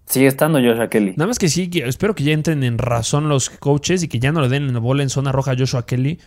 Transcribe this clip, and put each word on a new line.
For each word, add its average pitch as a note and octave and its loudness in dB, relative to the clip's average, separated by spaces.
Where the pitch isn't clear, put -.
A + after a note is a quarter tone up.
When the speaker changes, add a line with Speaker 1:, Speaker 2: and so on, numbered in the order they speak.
Speaker 1:
sigue C3 2
estando D3+ 2
Joshua A#2 2
Kelly. G#2 2
Speaker 2:
Nada D3+ -2
más A#3+ -4
que F#3 2
sí, F3 -2
que D3+ -2
espero F#3+ -2
que D3 -4
ya D3 2
entren D3+ 0
en A#2+ 0
razón A#2+ -2
los C3+ 0
coaches D3 0
y D#3+ -4
que A#2 -4
ya C3+ 0
no E3 2
le B2 2
den C#3 0
la A#2+ -2
bola C3 0
en C3+ 0
zona C#3 -2
roja C3+ 0
a B2+ 0
Joshua B2+ -2
Kelly, C3 -2